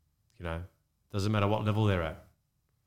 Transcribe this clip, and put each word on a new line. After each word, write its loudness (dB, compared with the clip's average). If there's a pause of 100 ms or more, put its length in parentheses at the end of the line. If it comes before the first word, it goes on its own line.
(380)
you -12
know, -6 (500)
doesn't -2
matter 2
what 0
level 2
they're 2
at. -8 (640)